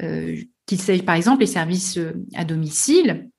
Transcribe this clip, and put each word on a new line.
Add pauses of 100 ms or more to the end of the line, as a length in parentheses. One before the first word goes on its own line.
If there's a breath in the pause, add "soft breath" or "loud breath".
Euh, (300)
qu'il
s'agisse,
par
exemple,
les
services,
euh, (220)
à
domicile (100)